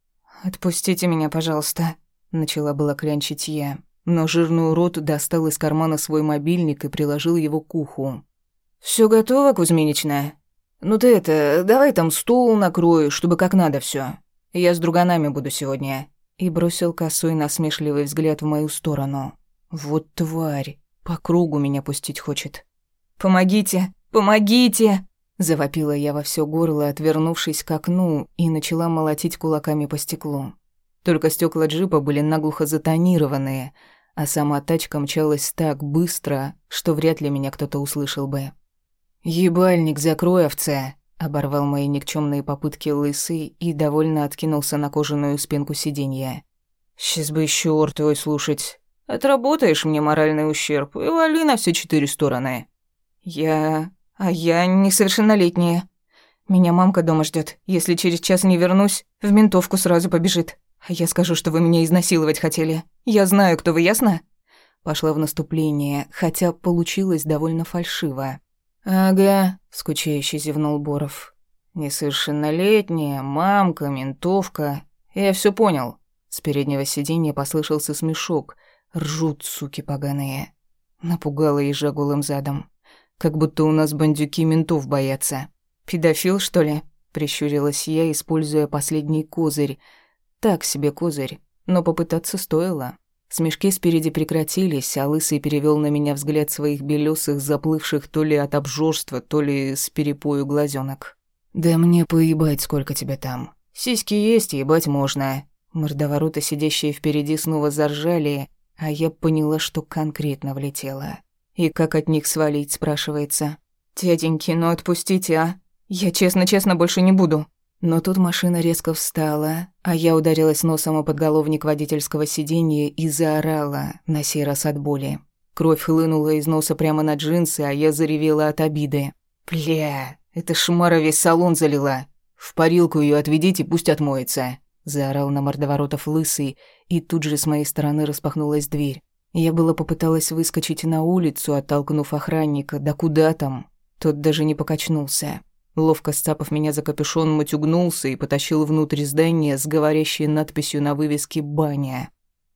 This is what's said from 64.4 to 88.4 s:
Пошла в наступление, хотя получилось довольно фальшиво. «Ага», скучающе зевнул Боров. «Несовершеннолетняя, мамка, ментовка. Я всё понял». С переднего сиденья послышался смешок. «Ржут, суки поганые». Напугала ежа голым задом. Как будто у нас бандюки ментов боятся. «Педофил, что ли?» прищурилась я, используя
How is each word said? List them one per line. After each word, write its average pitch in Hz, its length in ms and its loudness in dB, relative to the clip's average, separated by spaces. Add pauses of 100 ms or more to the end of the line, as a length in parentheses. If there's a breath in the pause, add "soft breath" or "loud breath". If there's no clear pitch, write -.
Пошла 156 300 0
в 147 60 0
наступление, 147 920 -2
хотя 170 400 0
получилось 170 720 -2
довольно 160 400 -2
фальшиво. 139 760 -6 (440)
«Ага», 190 760 4 (200)
скучающе 147 600 -4
зевнул 151 400 -2
Боров. 147 560 -6 (400)
«Несовершеннолетняя, 151 1500 -2
мамка, 165 640 0
ментовка. 143 920 -4 (320)
Я 196 180 2
всё 196 200 2
понял». 160 460 0 (300)
С - 120 -12
переднего 139 440 -2
сиденья 151 480 -2
послышался 147 640 -2
смешок. 160 640 -4 (400 soft breath)
«Ржут, 156 480 -4
суки - 380 -10
поганые». 139 720 -6 (480)
Напугала 151 580 0
ежа 143 340 -2
голым 143 300 -2
задом. 139 460 -6 (500 soft breath)
Как 156 180 0
будто 156 280 0
у 156 60 4
нас 156 220 2
бандюки 151 520 0
ментов 160 440 0
боятся. 135 600 -4 (360)
«Педофил, 175 540 0
что 180 240 0
ли?» 151 200 0 (300)
прищурилась 147 760 -2
я, 160 220 0
используя 151 560 0